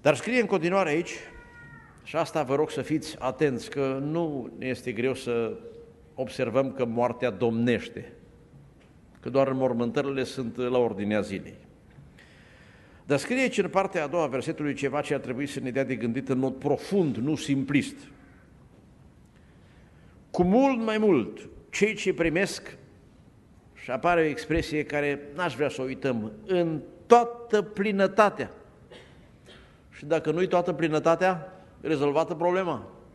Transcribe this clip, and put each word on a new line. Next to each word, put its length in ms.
Dar 140
scrie 240
în 80
continuare 420
aici, 240
și 120
asta 280
vă 120
rog 140
să 120
fiți 380
atenți, 500
că 340
nu 560
este 320
greu 220
să 440
observăm 560
că 140
moartea 440
domnește, 840
că 100
doar 180
înmormântările 760
sunt 340
la 200
ordinea 440
zilei. 340
Dar 120
scrie 220
aici, 180
în 120
partea 340
a 40
doua 160
a 40
versetului, 460
ceva 280
ce 120
ar 60
trebui 260
să 140
ne 120
dea 120
de 120
gândit 340
în 80
mod 160
profund, 640
nu 200
simplist. 600
"Cu 120
mult 400
mai 140
mult, 520
cei 240
ce 200
primesc", 640
și 180
apare 300
o 20
expresie 600
care 340
n-aș 200
vrea 140
să 120
o 40
uităm, 460
"în 360
toată 560
plinătatea." 880
Și 140
dacă 260
nu-i 160
toată 260
plinătatea, 880
rezolvată 520
problema? 580